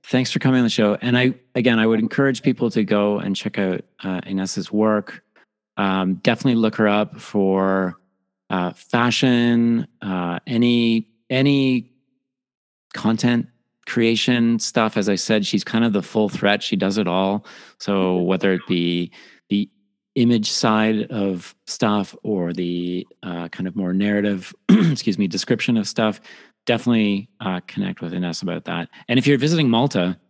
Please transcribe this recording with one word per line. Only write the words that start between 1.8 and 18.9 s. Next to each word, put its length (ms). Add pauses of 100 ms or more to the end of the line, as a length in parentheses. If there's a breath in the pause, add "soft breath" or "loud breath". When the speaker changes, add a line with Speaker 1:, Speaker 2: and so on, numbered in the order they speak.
Speaker 1:
would 120
encourage 440
people 280
to 120
go 360
and 160
check 220
out, 240 (220)
uh, 220
Ines's 460
work. 520 (540 soft breath)
Um, 380
definitely 400
look 200
her 120
up 340
for, 720 (540)
uh, 240
fashion, 1120 (140)
uh, 440
any, 600 (220)
any 600 (1040)
content 540 (380)
creation 720
stuff. 380
As 120
I 60
said, 300
she's 180
kind 200
of 100
the 100
full 260
threat. 340
She 120
does 220
it 100
all. 380 (340 loud breath)
So 140 (240)
Speaker 2:
Mm-hmm. 100
Speaker 1:
whether 260
it 140
be 440 (380 loud breath)